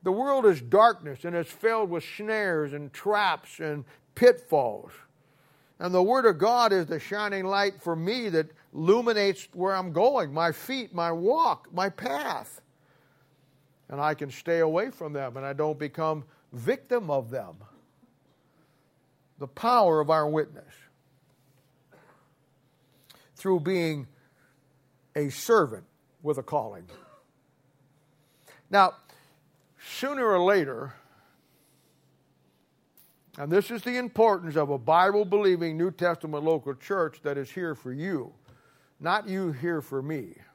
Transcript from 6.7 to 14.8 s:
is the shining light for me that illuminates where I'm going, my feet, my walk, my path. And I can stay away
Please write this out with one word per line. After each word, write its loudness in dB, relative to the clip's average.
is 2
the -4
shining -4
light 0
for -4
me -4
that 0
illuminates 2
where -2
I'm -6
going, 2
my 0
feet, -10
my -2
walk, 0
my -2
path. -8
And -10
I 0
can -8
stay -2
away 0